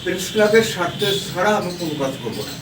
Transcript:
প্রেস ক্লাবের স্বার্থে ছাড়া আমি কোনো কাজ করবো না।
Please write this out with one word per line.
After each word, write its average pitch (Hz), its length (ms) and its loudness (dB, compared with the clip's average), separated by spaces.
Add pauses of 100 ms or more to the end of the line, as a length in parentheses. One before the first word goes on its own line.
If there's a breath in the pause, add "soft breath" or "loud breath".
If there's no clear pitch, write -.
প্রেস 185 280 -2
ক্লাবের 214 420 6
স্বার্থে 180 340 -2 (220)
ছাড়া 185 300 2
আমি 175 200 -4
কোনো 156 220 -4
কাজ 131 120 -2 (100)
করবো 110 260 -6
না। - 120 -10